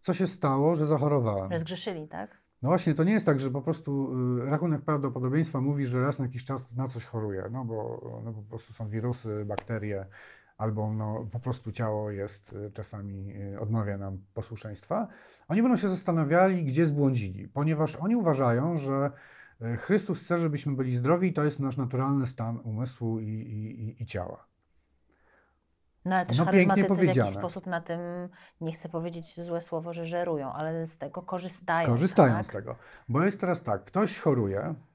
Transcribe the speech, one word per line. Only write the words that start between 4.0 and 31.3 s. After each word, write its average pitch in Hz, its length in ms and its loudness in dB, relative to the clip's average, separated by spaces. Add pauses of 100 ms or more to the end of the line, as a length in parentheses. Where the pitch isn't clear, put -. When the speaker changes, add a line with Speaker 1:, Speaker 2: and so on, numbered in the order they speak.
Speaker 1:
y, 120 60 -2
rachunek 147 380 0
prawdopodobieństwa 139 800 0
mówi, 139 260 0
że 127 160 0
raz 143 160 0
na 135 60 -2
jakiś 123 200 -8
czas 135 220 -6 (100)
na 131 120 -2
coś 120 160 -8
choruje, 104 460 -4
no 127 140 -6
bo, 113 360 -6 (240)
no 113 80 -8
po 107 100 -10
prostu 110 300 -12
są 110 160 -8
wirusy, 110 560 -4
bakterie, 104 640 -6 (520)
albo 107 340 -2
no 110 400 -4
po 120 80 -6
prostu 127 300 -6
ciało 107 400 -2
jest, 101 420 -8
y, 101 180 -8
czasami, 98 640 -10 (180)
y, - 60 -8
odmawia 104 380 0
nam 95 200 -8 (160)
posłuszeństwa. 113 760 -6 (400)
Oni 196 140 4
będą 247 140 6
się 208 120 2
zastanawiali, 175 760 4
gdzie 143 220 4
zbłądzili, 131 600 0
ponieważ 156 480 0
oni 202 200 0
uważają, 143 600 2
że, 139 340 0 (520)
y, 117 140 -4
Chrystus 202 480 0
chce, 175 140 2
żebyśmy 147 380 0
byli 127 200 0
zdrowi 165 320 4
i 165 40 0
to 147 120 2
jest 147 160 0
nasz 135 160 -2
naturalny 135 500 0
stan 117 380 -4
umysłu 113 560 -4
i, 110 80 -6
i, 110 600 -6
i, - 140 -10
i 104 40 -8
ciała. - 440 -8 (1500)
Speaker 2:
No 185 120 2
ale 180 100 2
też 120 120 2
Speaker 1:
No, 165 60 4
pięknie 190 140 6 (100)
Speaker 2:
charyzmatycy 190 200 6
w 185 180 6
jakiś 127 120 6
Speaker 1:
powiedziane. 104 120 4 (100)
Speaker 2:
sposób 175 260 -6
na 175 140 -2
tym, 170 200 -6 (600)
nie 160 120 -4
chcę 165 160 -10
powiedzieć 170 520 -8
złe 170 200 -4
słowo, 170 320 -6
że 170 140 -6
żerują, 165 460 -2
ale 160 340 -4
z 165 120 -10
tego 151 240 -10
korzystają, 175 640 -2